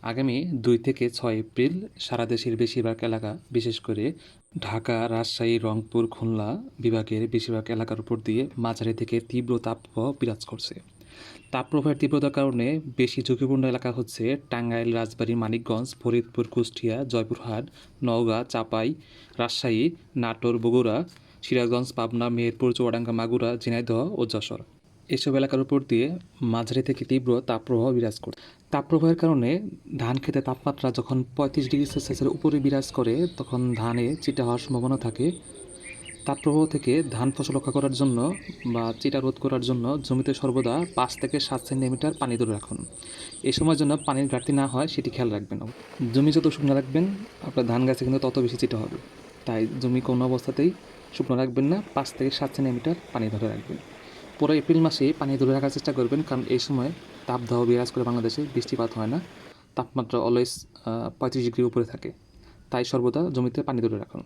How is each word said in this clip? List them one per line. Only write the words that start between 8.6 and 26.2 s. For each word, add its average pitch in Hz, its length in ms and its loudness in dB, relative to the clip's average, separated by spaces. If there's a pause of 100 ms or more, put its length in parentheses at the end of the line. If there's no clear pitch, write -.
থেকে 113 260 -2
তীব্র 120 380 -2
তাপপ্রবাহ 113 540 -4
বিরাজ 117 320 -2
করছে। - 300 -10 (760)
তাপপ্রবাহের 143 500 0
তীব্রতার 143 380 2
কারণে 127 280 2 (300)
বেশি 127 260 2
ঝুঁকিপূর্ণ 131 420 2
এলাকা 123 280 0
হচ্ছে 117 320 -4 (240)
টাঙ্গাইল, 117 440 0
রাজবাড়ী, 113 420 0
মানিকগঞ্জ, 117 540 -2 (100)
ফরিদপুর, 117 500 0
কুষ্টিয়া, 117 560 0
জয়পুরহাট, 120 600 -4 (380)
নওগাঁ, 117 460 2
চাপাই, 113 400 0 (480)
রাজশাহী, 117 480 0 (320)
নাটোর, 117 420 0
বগুড়া, 117 400 4 (440)
সিরাজগঞ্জ, 123 500 2
পাবনা, 117 360 -2
মেহেরপুর, 120 440 0
চুয়াডাঙ্গা, 117 400 0
মাগুরা, 117 440 0
ঝিনাইদহ 117 440 0 (160)
ও 123 100 0
যশোর। 110 340 -4 (480)
এসব 131 260 0
এলাকার 135 260 2
উপর 139 180 2 (100)
দিয়ে 120 180 4 (360)